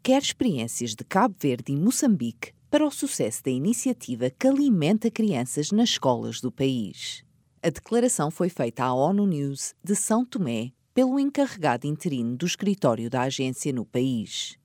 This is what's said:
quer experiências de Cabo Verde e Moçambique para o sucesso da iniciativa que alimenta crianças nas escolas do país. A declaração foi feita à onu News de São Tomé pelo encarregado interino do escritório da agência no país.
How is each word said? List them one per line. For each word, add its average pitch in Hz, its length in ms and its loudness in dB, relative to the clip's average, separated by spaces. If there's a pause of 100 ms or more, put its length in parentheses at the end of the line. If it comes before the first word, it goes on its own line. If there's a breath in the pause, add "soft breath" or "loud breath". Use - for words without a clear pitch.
quer 269 220 4
experiências 120 720 -2
de 120 80 -14
Cabo 196 340 0
Verde 127 360 -2
e 139 40 0
Moçambique 180 760 0 (180)
para 302 160 4
o 285 60 0
sucesso - 500 -4
da 135 80 -2
iniciativa 131 800 -2
que - 160 -2
alimenta 226 640 4
crianças 147 640 -2
nas 220 160 4
escolas 113 520 0
do 123 120 -4
país. 127 720 -4 (360)
A 170 100 0
declaração 226 600 0
foi 180 180 -2
feita 123 360 -2
à 127 100 0
onu 190 320 2
News 143 560 -4
de 196 140 0
São 226 280 0
Tomé 127 460 -4 (240)
pelo 254 240 2
encarregado 208 720 0
interino 127 480 -2
do 175 100 -4
escritório 131 640 0
da 127 120 0
agência 135 500 -2
no 120 120 -4
país. 123 800 -4